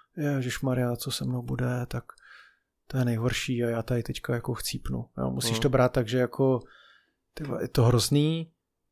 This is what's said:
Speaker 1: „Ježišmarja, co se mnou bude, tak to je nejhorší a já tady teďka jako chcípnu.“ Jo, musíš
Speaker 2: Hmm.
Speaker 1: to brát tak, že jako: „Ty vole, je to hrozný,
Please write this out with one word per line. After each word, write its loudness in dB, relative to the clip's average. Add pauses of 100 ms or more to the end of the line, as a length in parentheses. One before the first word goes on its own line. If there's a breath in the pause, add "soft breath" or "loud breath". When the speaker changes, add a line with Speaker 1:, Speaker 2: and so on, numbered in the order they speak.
(160 soft breath)
Speaker 1:
„Ježišmarja, 0
co -6
se -4
mnou -2
bude, -2
tak -6 (840 soft breath)
to -4
je 4
nejhorší 0
a 0
já -2
tady 0
teďka -4
jako -2
chcípnu.“ -6 (140)
Jo, 0
musíš -2
Speaker 2:
Hmm. -2
Speaker 1:
to 4
brát 4
tak, 0
že 0
jako: 2 (720 soft breath)
„Ty -10
vole, -6
je -6
to 4
hrozný, 4 (400)